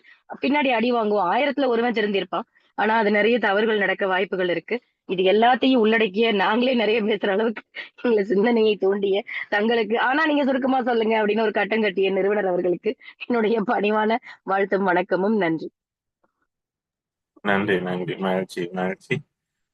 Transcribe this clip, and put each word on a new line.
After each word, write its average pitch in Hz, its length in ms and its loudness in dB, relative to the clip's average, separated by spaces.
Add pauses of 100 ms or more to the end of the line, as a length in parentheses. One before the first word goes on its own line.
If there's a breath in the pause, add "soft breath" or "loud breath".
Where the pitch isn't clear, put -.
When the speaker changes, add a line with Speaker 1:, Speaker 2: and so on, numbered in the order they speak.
(420 soft breath)
Speaker 1:
பின்னாடி 277 260 0
அடி 240 260 0
வாங்குவோம். 208 380 0
ஆயிரத்துல 269 340 0
ஒருவன் 233 280 0
திருந்திருப்பான், 196 480 -2 (340)
ஆனா 214 220 0
அது 208 140 2
நிறைய 214 280 2
தவறுகள் 214 380 2
நடக்க 190 300 -2
வாய்ப்புகள் 185 420 -2
இருக்கு. 175 320 -4 (240)
இது 185 180 -2
எல்லாத்தையும் 233 520 4
உள்ளடக்கிய, 220 560 2
நாங்களே 220 420 2
நிறைய 214 300 0
பேசுற 208 260 -2
அளவுக்கு 214 340 -2 (380 loud breath)
எங்களை 220 220 2
சிந்தனையை 220 520 2
தூண்டிய 196 480 0 (260 loud breath)
தங்களுக்கு, 220 500 0
"ஆனா 277 260 0
நீங்க 294 180 0
சுருக்கமா 254 380 0
சொல்லுங்க" 220 440 0
அப்படின்னு 208 160 0
ஒரு 220 100 0
கட்டம் 220 300 -2
கட்டிய 190 300 0
நிறுவனர் 196 360 0
அவர்களுக்கு 180 480 -2 (300 loud breath)
என்னுடைய 226 360 0
பணிவான 214 540 0 (280 loud breath)
வாழ்த்தும் 196 400 -2
வணக்கமும். 185 540 0
நன்றி. 160 340 -2 (1700)
Speaker 2:
நன்றி, 98 400 0
நன்றி, 90 340 -6
மகிழ்ச்சி, 92 560 -4
மகிழ்ச்சி. 92 460 -6 (560)